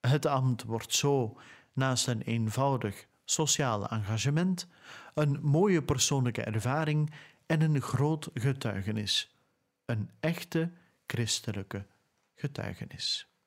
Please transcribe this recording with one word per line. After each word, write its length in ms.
Het 240
ambt 380
wordt 300
zo, 460
naast 340
een 140
eenvoudig 840
sociaal 640
engagement, 800
een 280
mooie 420
persoonlijke 600
ervaring 680
en 160
een 200
groot 520
getuigenis. 1000
Een 240
echte 520
christelijke 800
getuigenis. 1000